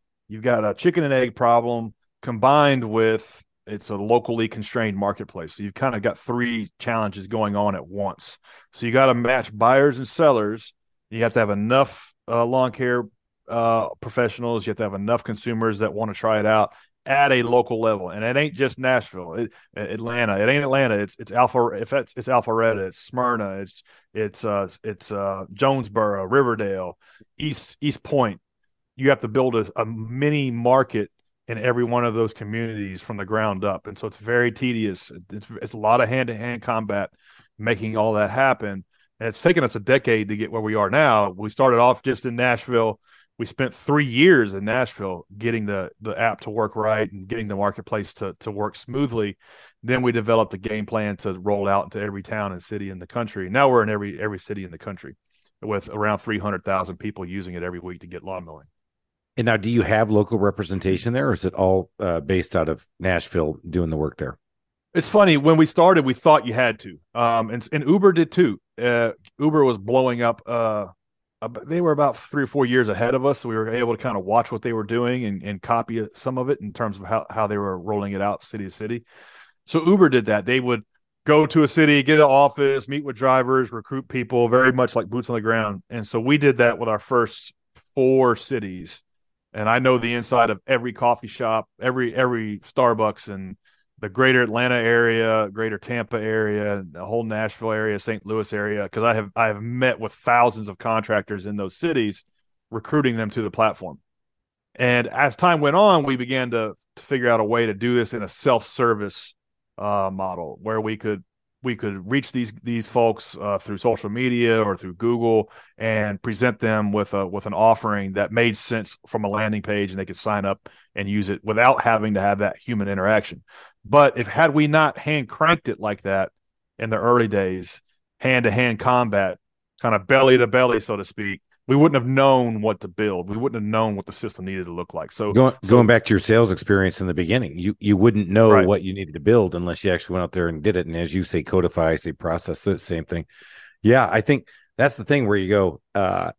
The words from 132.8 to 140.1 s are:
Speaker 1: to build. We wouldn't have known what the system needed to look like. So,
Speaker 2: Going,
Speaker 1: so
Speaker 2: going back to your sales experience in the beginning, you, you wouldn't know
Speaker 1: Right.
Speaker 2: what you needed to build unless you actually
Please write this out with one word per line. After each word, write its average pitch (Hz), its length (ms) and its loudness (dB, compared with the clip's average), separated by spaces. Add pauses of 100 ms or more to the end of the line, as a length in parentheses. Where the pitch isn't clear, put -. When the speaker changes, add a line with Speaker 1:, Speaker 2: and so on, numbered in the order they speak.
Speaker 1:
to 101 80 -12
build. 92 420 -2
We 104 60 -6
wouldn't 117 260 -4
have 104 80 -6
known 110 240 0
what 98 120 -8
the 101 60 -14
system 95 320 -12
needed 95 200 -8
to 87 80 -12
look 87 220 -10
like. 80 180 -10
So, 104 200 -4
Speaker 2:
Going, 127 300 4
Speaker 1:
so 92 60 -10
Speaker 2:
going 117 180 8
back 113 200 4
to - 40 0
your 104 80 4
sales 110 320 4
experience 95 500 0
in 95 60 -4
the 90 80 -2
beginning, 90 420 -2
you, 90 220 -4
you 104 180 2
wouldn't 101 320 4
know 110 220 8
Speaker 1:
Right. 101 160 8
Speaker 2:
what 95 160 2
you 95 100 -8
needed 92 220 -10
to 80 60 -10
build 101 340 4
unless 87 300 -4
you 95 80 2
actually 87 220 -4